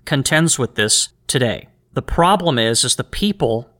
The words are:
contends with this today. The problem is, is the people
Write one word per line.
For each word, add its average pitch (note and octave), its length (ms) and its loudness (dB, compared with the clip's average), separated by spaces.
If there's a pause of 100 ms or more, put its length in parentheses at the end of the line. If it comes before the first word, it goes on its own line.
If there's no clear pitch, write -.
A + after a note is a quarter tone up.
contends D#3 520 0
with A#2+ 160 -4
this - 360 0 (160)
today. A#2+ 420 -2 (240)
The C3+ 80 -6
problem E3+ 580 2
is, A2+ 240 2
is B2 140 -2
the - 80 -4
people B2+ 640 -2 (120)